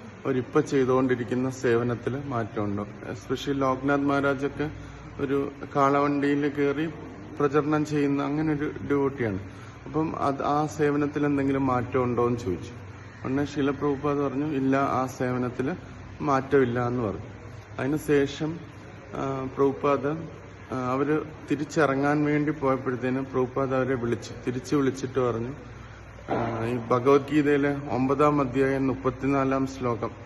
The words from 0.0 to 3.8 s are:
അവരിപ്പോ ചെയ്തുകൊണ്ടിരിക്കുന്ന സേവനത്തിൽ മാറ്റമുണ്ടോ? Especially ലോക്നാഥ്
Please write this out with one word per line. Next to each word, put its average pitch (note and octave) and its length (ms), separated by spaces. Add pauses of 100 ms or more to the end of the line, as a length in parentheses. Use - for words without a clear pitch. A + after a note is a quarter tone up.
അവരിപ്പോ C3 360
ചെയ്തുകൊണ്ടിരിക്കുന്ന B2+ 880
സേവനത്തിൽ A#2+ 760
മാറ്റമുണ്ടോ? G#2 580
Especially C3+ 760
ലോക്നാഥ് C3+ 420